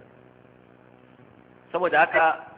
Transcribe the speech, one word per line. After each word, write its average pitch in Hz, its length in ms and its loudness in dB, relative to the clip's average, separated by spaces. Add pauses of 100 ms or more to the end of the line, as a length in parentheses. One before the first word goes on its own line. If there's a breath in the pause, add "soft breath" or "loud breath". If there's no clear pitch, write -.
(1700)
Saboda 170 280 0
haka 165 460 0 (120)